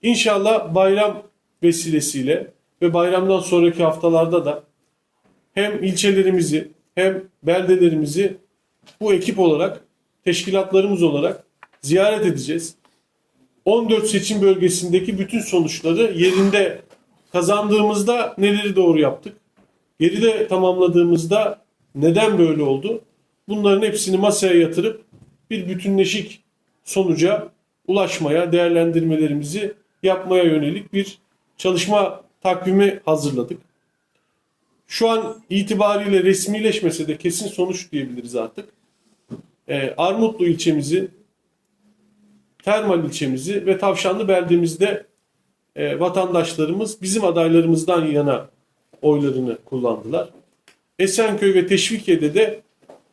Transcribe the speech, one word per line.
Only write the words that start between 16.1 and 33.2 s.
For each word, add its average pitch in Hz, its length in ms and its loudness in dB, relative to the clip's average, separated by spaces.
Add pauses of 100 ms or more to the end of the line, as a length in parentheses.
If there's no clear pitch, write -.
yerinde 185 640 2 (500)
kazandığımızda 208 1040 0
neleri 202 380 0
doğru 170 240 4
yaptık, 143 360 -2 (640)
geride 214 480 0
tamamladığımızda 180 1120 2 (320)
neden 180 440 2
böyle 160 240 2
oldu, 143 380 -2 (480)
bunların 202 380 0
hepsini 190 300 -2
masaya 196 380 2
yatırıp 170 500 0 (460)
bir 190 180 -6
bütünleşik 196 720 -2 (420)
sonuca 185 640 0 (380)
ulaşmaya, 170 680 0
değerlendirmelerimizi 165 1200 0 (280)
yapmaya 185 420 0
yönelik 160 480 0
bir 196 260 -4 (380)
çalışma 185 680 0 (180)
takvimi 190 640 2
hazırladık. 143 540 -2 (1300)